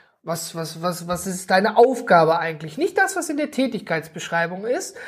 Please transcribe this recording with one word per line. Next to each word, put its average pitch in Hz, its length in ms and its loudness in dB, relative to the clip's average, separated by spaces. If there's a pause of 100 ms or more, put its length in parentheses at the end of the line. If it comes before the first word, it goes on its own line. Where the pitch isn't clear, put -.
(240)
Was, 165 320 -8
was, 160 260 -10
was, 170 280 -6
was 180 180 -6
ist 185 240 -6
deine 208 240 4
Aufgabe 180 640 6
eigentlich? 160 380 -6
Nicht 392 200 0
das, 370 200 2
was 330 120 -4
in 302 60 -4
der 294 160 -2
Tätigkeitsbeschreibung 175 1120 -4
ist. 302 300 -4 (120)